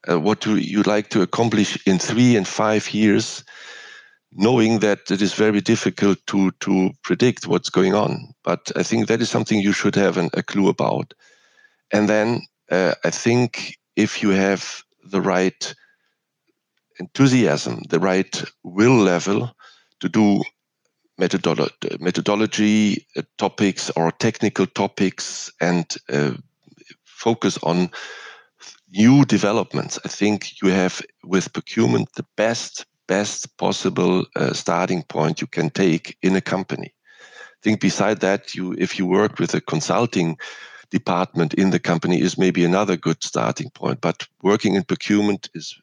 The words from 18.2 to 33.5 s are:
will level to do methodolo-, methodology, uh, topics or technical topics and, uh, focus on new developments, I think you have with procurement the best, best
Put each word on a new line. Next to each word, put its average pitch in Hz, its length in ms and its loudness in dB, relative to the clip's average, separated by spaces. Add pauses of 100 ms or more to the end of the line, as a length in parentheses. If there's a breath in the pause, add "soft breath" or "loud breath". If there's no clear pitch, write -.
will 104 320 4
level 101 560 2 (480 soft breath)
to - 100 -6
do 104 340 4 (800)
methodolo-, 85 800 -2
methodology, 104 1040 0 (100)
uh, 76 60 -6 (160)
topics - 580 -2
or 82 160 0
technical 107 540 0
topics - 840 -4 (100)
and, 87 360 -2 (160)
uh, 71 200 0 (720)
focus - 580 -2
on 87 280 0 (1000 loud breath)
new 160 320 6
developments, - 800 0
I 95 40 -8
think - 540 -2
you 98 60 2
have 92 340 0 (220)
with 90 280 -2
procurement 113 600 -2
the - 120 -12 (100)
best, - 500 -4 (220)
best - 480 -4